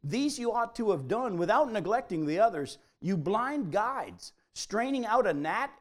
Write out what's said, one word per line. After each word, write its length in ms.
These 360
you 120
ought 260
to 140
have 160
done 300
without 340
neglecting 560
the 140
others. 380
You 160
blind 540
guides, 640
straining 520
out 200
a 60
gnat 380